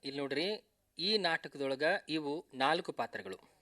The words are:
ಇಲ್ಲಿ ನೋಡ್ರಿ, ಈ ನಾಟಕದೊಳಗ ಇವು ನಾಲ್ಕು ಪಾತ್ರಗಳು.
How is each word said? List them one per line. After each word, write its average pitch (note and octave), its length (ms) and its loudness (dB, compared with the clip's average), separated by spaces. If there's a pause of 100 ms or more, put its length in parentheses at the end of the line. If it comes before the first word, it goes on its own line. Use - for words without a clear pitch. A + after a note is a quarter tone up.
ಇಲ್ಲಿ C#3 160 -6
ನೋಡ್ರಿ, C#3+ 280 0 (520)
ಈ E3+ 180 -2
ನಾಟಕದೊಳಗ D3 680 0 (240)
ಇವು D3+ 240 0 (220)
ನಾಲ್ಕು D3+ 380 2
ಪಾತ್ರಗಳು. G#2 460 -6 (240)